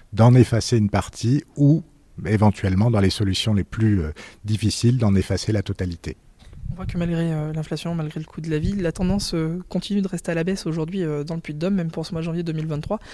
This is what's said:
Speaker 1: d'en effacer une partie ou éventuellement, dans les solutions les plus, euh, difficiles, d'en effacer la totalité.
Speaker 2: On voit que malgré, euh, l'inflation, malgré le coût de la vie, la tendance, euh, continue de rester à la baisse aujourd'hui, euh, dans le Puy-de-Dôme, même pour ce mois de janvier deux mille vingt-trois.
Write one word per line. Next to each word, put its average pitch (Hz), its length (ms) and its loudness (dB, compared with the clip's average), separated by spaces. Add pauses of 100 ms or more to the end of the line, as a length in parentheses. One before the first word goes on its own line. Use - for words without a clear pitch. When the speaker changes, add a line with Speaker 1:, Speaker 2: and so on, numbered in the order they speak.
(140)
Speaker 1:
d'en 117 220 8
effacer 120 420 6
une 104 140 4
partie 113 520 0 (120)
ou 147 280 4 (400)
éventuellement, 101 680 2
dans 107 80 2
les 95 100 4
solutions 101 460 0
les 95 80 2
plus, 107 380 2
euh, 78 100 -4 (340)
difficiles, 107 540 2
d'en 104 160 4
effacer 95 360 0
la 104 120 0
totalité. 90 540 -6 (520)
Speaker 2:
On 170 60 -8
voit 185 100 -10
que 180 120 -6
malgré, 170 340 -2
euh, 156 220 -4
l'inflation, 156 420 -6
malgré 156 240 -6
le 156 60 -10
coût - 160 -14
de 160 80 -8
la 156 100 0
vie, 180 140 -2
la 180 180 -2
tendance, 185 420 -2
euh, 165 360 -2
continue 202 320 -2
de 190 80 -2
rester 175 240 -6
à - 20 -2
la 165 80 0
baisse 190 220 -4
aujourd'hui, 165 360 -4
euh, 151 220 -2
dans 165 120 -8
le 170 40 -6
Puy-de-Dôme, 165 360 -4
même 165 160 -2
pour 160 140 -6
ce - 60 -12
mois 165 80 -4
de 160 60 -4
janvier 170 180 -4
deux 165 80 -4
mille 156 160 -4
vingt-trois. 160 320 -4 (140)